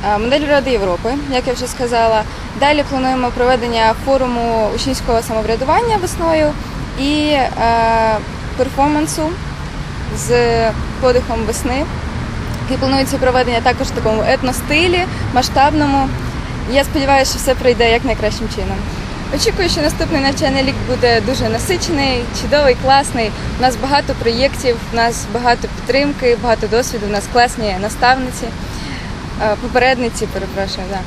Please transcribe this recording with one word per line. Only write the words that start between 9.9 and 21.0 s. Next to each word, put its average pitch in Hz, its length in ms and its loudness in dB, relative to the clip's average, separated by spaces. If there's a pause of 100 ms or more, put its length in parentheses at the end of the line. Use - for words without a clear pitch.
з - 140 -2 (680)
подихом 247 460 2
весни, 254 380 -2 (840)
який 262 80 0
планується 269 400 2
проведення 247 440 2
також 254 260 0
в - 40 -4
такому 220 360 0
етностилі, 294 720 2 (340)
масштабному. 277 760 2 (600)
Я 277 120 4
сподіваюся, 269 480 2
що 254 80 -4
все 262 160 2
пройде 233 360 4
як 233 140 2
найкращим 214 500 -2
чином. 190 220 -4 (580)
Очікую, 349 340 0
що 330 120 0
наступний 311 400 0
навчальний 269 420 0
рік 269 120 0 (120)
буде 240 340 4